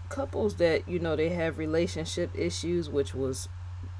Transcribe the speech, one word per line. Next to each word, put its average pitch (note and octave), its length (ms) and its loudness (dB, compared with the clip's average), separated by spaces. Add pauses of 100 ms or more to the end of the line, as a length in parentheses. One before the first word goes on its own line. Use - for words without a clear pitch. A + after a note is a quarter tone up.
(100)
couples A3 460 0
that, E3 300 4
you F3 120 0
know, E3 180 2
they D#3+ 140 4
have E3 260 0
relationship E3 800 0
issues, E3+ 560 0
which C#3+ 240 0
was C3 340 -2 (520)